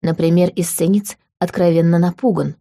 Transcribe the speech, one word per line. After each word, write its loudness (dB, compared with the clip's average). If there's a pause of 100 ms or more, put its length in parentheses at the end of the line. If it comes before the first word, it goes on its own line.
Например, 2
эссенец -2 (240)
откровенно 2
напуган. -2